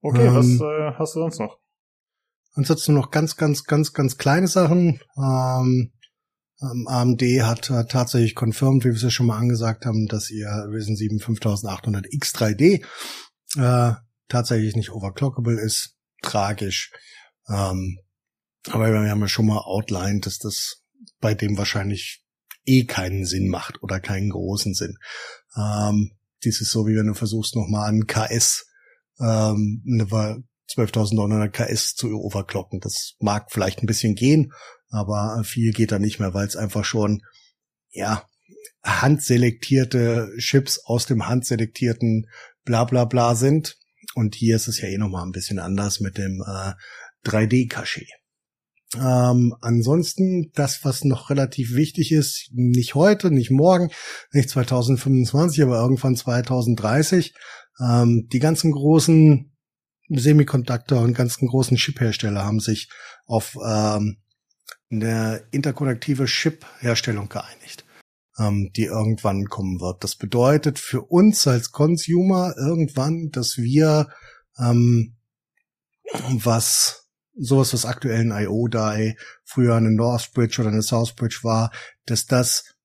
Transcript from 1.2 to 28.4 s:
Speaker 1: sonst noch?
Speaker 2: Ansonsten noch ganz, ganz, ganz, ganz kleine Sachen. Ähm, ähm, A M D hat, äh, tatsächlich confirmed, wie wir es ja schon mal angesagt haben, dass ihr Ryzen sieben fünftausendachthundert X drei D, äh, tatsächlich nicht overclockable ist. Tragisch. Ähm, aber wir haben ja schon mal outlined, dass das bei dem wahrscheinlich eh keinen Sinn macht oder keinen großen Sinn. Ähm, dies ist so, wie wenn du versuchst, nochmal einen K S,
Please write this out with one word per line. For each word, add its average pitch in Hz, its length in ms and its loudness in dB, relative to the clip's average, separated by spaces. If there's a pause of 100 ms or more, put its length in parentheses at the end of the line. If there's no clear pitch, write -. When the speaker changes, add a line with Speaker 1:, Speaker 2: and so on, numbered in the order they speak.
Speaker 1:
sonst 160 180 -4
noch? 107 200 -8 (960)
Speaker 2:
Ansonsten 151 400 2
noch 135 180 0
ganz, 156 240 0
ganz, 147 280 -2
ganz, 151 280 0
ganz 135 260 -2
kleine 160 300 2
Sachen. 175 520 2 (160)
Ähm, 127 760 0 (680)
ähm, 123 280 -8
A 123 140 0
M 123 140 2
D 123 260 2
hat, 117 280 -2
äh, 117 160 0
tatsächlich 120 500 0
confirmed, 127 480 0
wie 127 40 4
wir 117 80 0
es 110 60 -4
ja 123 80 0
schon 120 160 0
mal 110 120 0
angesagt 113 480 -2
haben, 110 200 0
dass 104 240 -6
ihr 107 180 -10
Ryzen 107 480 -6
sieben 107 240 -4
fünftausendachthundert 101 920 -4
X - 220 -6
drei 107 220 0
D, 160 300 4 (720)
äh, 123 360 2 (360)
tatsächlich 113 460 0
nicht 110 160 -4
overclockable 117 720 -4
ist. - 360 -6 (240)
Tragisch. 101 720 -4 (560)
Ähm, 95 500 -4 (720)
aber 110 220 2
wir 107 180 2
haben 104 100 0
ja 101 80 -2
schon 110 180 0
mal 107 120 2
outlined, 98 680 -4
dass - 120 -8
das - 440 -10 (380)
bei 107 140 0
dem 101 240 -4
wahrscheinlich 101 680 -6 (400)
eh 131 200 4
keinen 95 400 -4
Sinn 95 240 -2
macht - 340 -8
oder 95 160 -6
keinen 98 320 -4
großen 95 440 -6
Sinn. 87 220 -8 (600)
Ähm, 104 560 0 (320)
dies 113 160 -2
ist 107 100 -4
so, 107 160 0
wie 110 100 2
wenn 107 100 2
du 107 80 -2
versuchst, 107 420 -4
nochmal 107 320 -2
einen 107 180 0
K 110 200 -2
S, - 400 -2 (540)